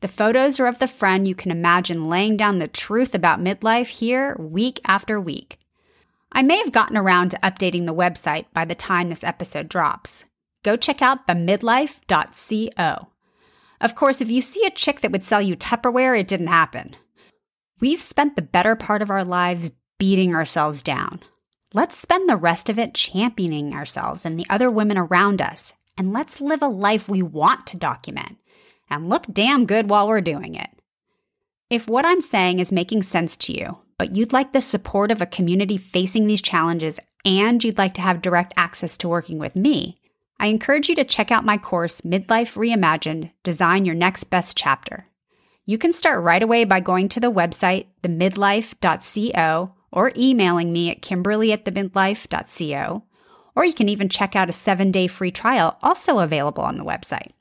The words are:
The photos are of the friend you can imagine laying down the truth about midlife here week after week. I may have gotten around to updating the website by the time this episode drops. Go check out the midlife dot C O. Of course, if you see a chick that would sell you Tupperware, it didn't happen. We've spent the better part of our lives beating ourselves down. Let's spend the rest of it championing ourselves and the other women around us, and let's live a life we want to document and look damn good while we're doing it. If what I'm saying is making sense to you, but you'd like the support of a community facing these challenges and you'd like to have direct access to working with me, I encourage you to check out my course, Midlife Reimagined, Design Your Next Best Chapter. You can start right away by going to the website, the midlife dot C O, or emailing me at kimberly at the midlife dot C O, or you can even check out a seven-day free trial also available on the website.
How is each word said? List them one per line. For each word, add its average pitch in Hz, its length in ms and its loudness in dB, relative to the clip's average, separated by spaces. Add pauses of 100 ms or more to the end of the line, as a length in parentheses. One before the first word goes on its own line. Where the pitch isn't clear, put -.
The 196 80 -6
photos 262 500 2
are 262 80 2
of 247 140 -2
the 254 80 0
friend 196 400 2
you 185 80 -2
can 180 160 -6
imagine 170 560 2
laying 202 280 2
down 208 220 2
the 160 80 -2
truth - 480 -2
about 175 240 2
midlife 220 640 0
here 226 360 -2
week 180 480 -4
after 202 360 0
week. - 400 -10 (720)
I 269 100 2
may 311 160 4
have 415 140 -2
gotten 220 240 2
around 180 340 4
to - 80 -8
updating 180 480 -2
the 160 80 -4
website 160 580 -2
by 165 120 -2
the 165 100 -8
time 180 340 -2
this 165 160 -10
episode 165 440 -8
drops. - 560 -4 (380)
Go 208 140 2
check 269 260 -2
out 262 240 2
the 180 60 0
midlife 208 760 0
dot 165 300 0
C 220 420 -4
O. 160 300 -4 (720)
Of 226 140 0
course, 269 260 2
if 226 100 -2
you 247 120 2
see 427 220 0
a 381 60 2
chick 294 300 -2
that 220 100 -2
would 269 140 -4
sell 208 160 2
you 190 160 0
Tupperware, 247 600 0
it 190 100 -2
didn't 175 200 -2
happen. 165 460 0 (840)
We've 277 200 0
spent 285 360 0
the 170 60 -4
better 190 340 2
part 208 240 -2
of 208 100 -4
our 196 140 0
lives 180 480 -2 (260)
beating 190 360 4
ourselves 151 480 0
down. - 380 -6 (520)
Let's 233 240 0
spend 370 320 2
the 247 80 4
rest 170 320 0
of 214 100 -2
it 233 160 -4
championing 175 800 -2
ourselves - 520 -6
and 160 120 -6
the 175 120 -6
other 240 200 2
women 208 280 2
around 180 420 2
us, - 320 -6 (240)
and 185 160 -2
let's 262 280 -6
live 294 220 -2
a 285 60 0
life 208 400 0
we 196 140 0
want 156 460 2
to - 80 -14
document - 640 -8 (520)
and 156 180 -6
look 294 240 0
damn 247 340 2
good 208 220 2
while 202 200 4
we're 220 120 2
doing 160 340 -6
it. - 160 -12 (1000)
If 233 180 -4
what 247 160 2
I'm 359 160 4
saying 185 380 2
is 175 140 0
making 190 320 0
sense 170 340 -2
to - 140 -4
you, - 260 -8 (180)
but - 200 -4
you'd 226 160 0
like 269 200 0
the 269 80 4
support 202 500 0
of 214 120 0
a 175 40 -2
community 185 500 0
facing 185 500 0
these 208 160 2
challenges 165 560 -2 (260)
and 208 380 4
you'd 226 160 -2
like 190 160 0
to - 60 -10
have 180 200 0
direct 180 360 0
access 170 400 -2
to - 120 -6
working 170 300 -4
with 156 160 -8
me, 196 460 0 (400)
I 202 60 0
encourage 277 420 0
you 349 80 2
to 285 80 2
check 220 260 0
out 220 140 2
my 214 140 2
course, 170 420 -2
Midlife 208 560 -2
Reimagined, 165 720 0 (120)
Design 180 420 2
Your 170 100 0
Next 175 300 0
Best - 320 -2
Chapter. - 500 -4 (600)
You 208 100 -2
can 339 160 2
start 262 320 2
right 175 180 4
away 233 220 4
by 190 160 4
going 185 300 2
to - 100 -2
the 240 100 2
website, 185 560 0 (140)
the 180 80 -2
midlife 196 720 0
dot 165 240 0
C 214 320 -2
O, 165 380 0 (180)
or 220 240 2
emailing 185 560 2
me 170 180 0
at - 120 -8
kimberly 214 500 0
at 214 140 -4
the 202 40 -4
midlife 196 580 -2
dot - 200 -4
C 151 260 -4
O, 170 300 -6 (500)
or 311 100 2
you 339 100 2
can 208 140 2
even 202 200 0
check 190 260 -2
out 214 140 2
a 208 60 -6
seven-day 190 540 2
free 180 220 -4
trial 208 520 0
also 285 380 2
available 151 440 0
on - 120 -4
the 160 80 -10
website. - 560 -8